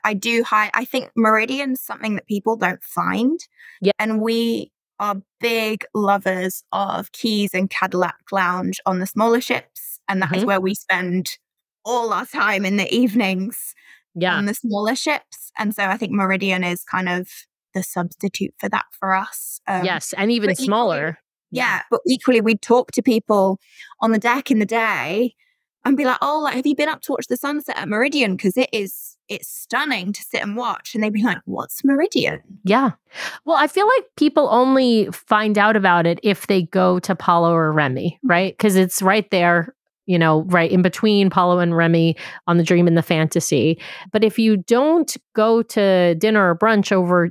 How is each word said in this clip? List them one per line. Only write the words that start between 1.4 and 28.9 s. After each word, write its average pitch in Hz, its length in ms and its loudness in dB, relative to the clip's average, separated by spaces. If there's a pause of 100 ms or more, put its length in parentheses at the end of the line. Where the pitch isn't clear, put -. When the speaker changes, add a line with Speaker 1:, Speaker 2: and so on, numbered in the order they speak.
Speaker 1:
something 214 340 -6
that - 120 -8
people 214 280 -2
don't - 280 -4
find. 202 560 -2 (420)
Speaker 2:
Yeah. 196 180 2
Speaker 1:
And 220 220 -2
we 226 500 -2 (280)
are 202 220 -4 (200)
big 220 520 -2
lovers 196 760 -2
of 196 400 -4
Keys 208 420 -2
and 190 160 -2
Cadillac 180 500 -4 (120)
Lounge 185 540 -4
on 185 140 -2
the 190 60 -4
smaller 233 360 0
ships. - 680 -8
And 190 140 -2
that 190 100 -2
is 185 80 -2
Speaker 2:
Mm-hmm. 208 80 0
Speaker 1:
where 190 140 0
we 190 120 -2
spend 180 640 -4 (480)
all 233 280 -2
our 202 120 -2
time 202 400 -2
in 196 120 0
the - 160 0
evenings. 202 800 0 (420)
Speaker 2:
Yeah. 175 200 0
Speaker 1:
on 202 100 -2
the 208 80 -2
smaller 214 420 -2
ships. - 640 -6
And 214 180 -4
so 202 100 -4
I 190 120 -2
think 196 140 -6
Meridian 190 520 -2
is 175 200 -4
kind 185 260 -4
of 180 200 -4 (440)
the 185 100 -4
substitute - 760 -6
for - 120 -8
that - 160 -4 (140)
for 190 160 -2
us. - 520 -8
Um, 185 180 -2
Speaker 2:
Yes, 170 320 -4
and 208 140 0
even 220 180 0
Speaker 1:
but 190 40 0
equally, 262 120 -4
Speaker 2:
smaller. 170 540 -2 (320)
Speaker 1:
yeah, 226 260 -2
Speaker 2:
Yeah. - 40 -6 (100)
Speaker 1:
but 233 160 0
equally, 247 340 2
we 208 160 2
talk - 360 2
to 240 100 0
people 202 560 2 (420)
on 226 100 2
the 220 80 2
deck 240 320 0
in 214 80 4
the 208 60 2
day 214 680 -2 (500)
and 262 100 4
be 285 100 0
like, 254 160 2
"Oh, 302 220 0
like, 277 120 -2
have 262 120 -2
you 285 80 2
been 302 140 0
up - 140 -6
to - 100 -6
watch - 140 -6
the 247 100 -2
sunset 294 400 -6
at - 100 -8
Meridian? 226 500 0
'Cause 185 200 -2
it 254 160 0
is, - 420 -8 (140)